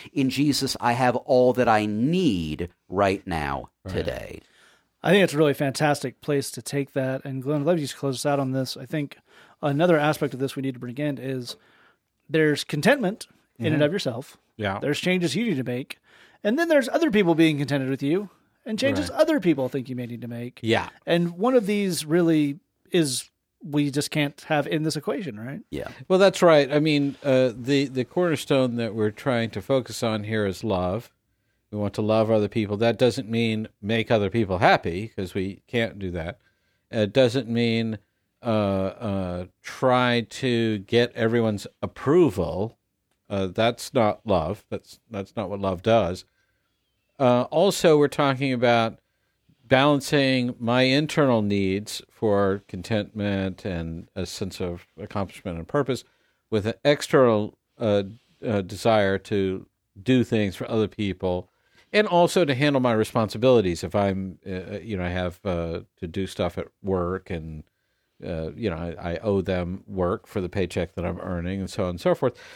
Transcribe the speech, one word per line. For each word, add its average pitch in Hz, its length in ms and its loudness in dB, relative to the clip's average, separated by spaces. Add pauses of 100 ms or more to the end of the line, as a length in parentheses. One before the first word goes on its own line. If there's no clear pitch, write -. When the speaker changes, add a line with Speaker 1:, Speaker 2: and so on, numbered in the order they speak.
(120)
Speaker 1:
"In 131 180 0
Jesus, 135 500 0
I 120 120 2
have 123 240 2
all 127 380 4
that 120 140 2
I 107 180 4
need 104 840 0 (200)
right 98 380 0
now, 73 440 -2 (140)
Speaker 2:
Right. 90 120 -8
Speaker 1:
today." - 440 -6 (640)
Speaker 3:
I 143 80 2
think 196 140 6
it's 156 100 0
a 143 40 -2
really 147 160 4
fantastic 143 680 -2
place 143 320 -4
to 123 100 -12
take 143 300 -6
that. 131 320 -4
And 135 180 -8
Glenn, 143 200 -2
I'd 139 40 -2
love 175 140 2
you 143 60 -4
to - 100 -8
close 139 200 -4
us 131 100 -4
out 143 120 0
on 131 140 -2
this. 131 240 -4
I 135 100 -14
think 143 300 -6 (440)
another 156 380 4
aspect 147 360 0
of 123 60 -6
this 135 140 -4
we 135 80 -8
need 135 120 -4
to 123 60 -18
bring 123 180 -12
in 147 200 -4
is 127 380 -8 (720)
there's 151 340 2
contentment 208 640 0 (320)
in 117 80 -2
and 156 100 2
Speaker 2:
Mm-hmm. 147 60 4
Speaker 3:
of 147 100 4
yourself. 139 440 -6 (240)
Speaker 2:
Yeah. 101 180 -2
Speaker 3:
There's 143 220 -2
changes 180 340 0
you 214 100 -2
need 202 120 -2
to 131 80 -4
make. 123 340 -8 (460)
And 220 140 0
then 339 100 0
there's 285 200 4
other 311 220 0
people 185 240 4
being 156 240 4
contented 139 300 -2
with 135 140 -4
you 180 280 -2 (340)
and 220 140 -6
changes 285 320 -2
Speaker 2:
Right. - 80 -12
Speaker 3:
other 311 220 4
people 147 280 0
think 127 200 -8
you 127 80 -8
may 123 100 -8
need 117 140 -10
to 117 80 -12
make. 120 340 -12
Speaker 2:
Yeah. 113 280 0 (160)
Speaker 3:
And 170 320 0
one 240 160 2
of 233 120 4
these 190 380 -2
really 156 540 2 (320)
is 147 400 0 (320)
we 147 280 0
just 135 200 -2
can't 147 320 -2
have 147 240 0
in 160 160 -2
this 156 140 -2
equation, 156 420 -6
right? 135 220 -12 (100)
Speaker 1:
Yeah. 143 180 -8 (200)
Speaker 2:
Well, 185 100 2
that's 190 220 4
right. 151 320 6
I 151 60 4
mean, 147 440 0
uh, 131 320 2
the, 135 320 0
the 127 180 -4
cornerstone 139 720 0
that 113 180 -4
we're 107 160 0
trying 117 400 -2
to 104 120 -8
focus 127 400 -2
on 110 220 -2
here 107 220 -2
is 95 180 -6
love. 95 460 -2 (600)
We 104 80 -8
want 101 160 -2
to 107 80 -2
love 110 280 2
other 107 180 2
people. 104 300 -2
That 113 200 2
doesn't 120 300 2
mean 110 400 -2 (120)
make 113 300 0
other 101 200 2
people 95 280 0
happy, 110 500 2
'cause 92 260 -8
we 98 320 -6
can't 113 320 -4
do 95 140 -8
that. 85 260 -8 (520)
It 104 220 0
doesn't 123 360 2
mean, 113 500 0 (440)
uh, 117 40 -8
uh, 98 1000 -2 (160)
try 123 680 0
to 117 480 0
get 117 360 2
everyone's 113 520 0 (160)
approval. 104 960 0 (500)
Uh, 98 180 -2
that's 110 480 -2
not 110 320 0
love. 92 440 0
That's, - 280 -12 (120)
that's 98 260 -10
not 98 140 -6
what 98 100 -8
love 95 220 -2
does. 101 420 2 (920)
Uh, 123 320 4
also, 165 480 4
we're 147 100 4
talking 135 440 0
about 117 460 2 (720)
balancing 131 920 2
my 123 240 2
internal 131 600 4
needs 101 680 -2
for 101 560 0
contentment 98 1000 -4
and 82 520 -6
a 92 100 -4
sense - 340 -8
of 90 260 -8 (120)
accomplishment 90 600 -8
and 80 100 -12
purpose 131 340 -2 (480)
with 104 160 0
an 113 80 -2 (100)
external, 127 720 4 (220)
uh, 104 240 2 (420)
uh, 101 180 0
desire 98 540 2
to 95 500 -2 (360)
do 127 220 4
things 104 320 0
for - 120 -8
other 110 200 0
people 92 600 -4 (440)
and 208 160 4
also 175 360 4
to - 100 0
handle 139 260 2
my 123 120 2
responsibilities. 110 920 2
If 87 100 -6
I'm, 95 520 -2
uh, 92 320 -10
you 98 180 -10
know, 90 80 -4
I 90 40 -2
have, 90 360 -4
uh, 85 360 -4 (180)
to 92 80 -10
do 92 200 -6
stuff 90 320 -4
at 87 100 -8 (140)
work 92 480 -4
and, 80 340 -10 (600)
uh, 80 300 -6
you 107 140 -4
know, 85 60 -4
I, 85 360 -8
I 85 60 -4
owe 101 220 0
them 90 460 -4
work 92 400 -2
for - 140 -6
the 90 80 -4
paycheck 90 460 -4
that 85 100 -6
I'm 87 160 -6
earning 92 400 -6
and 92 100 -6
so 104 140 -4
on 90 60 -4
and 87 100 -8
so 180 140 2
forth. 127 200 -2 (220)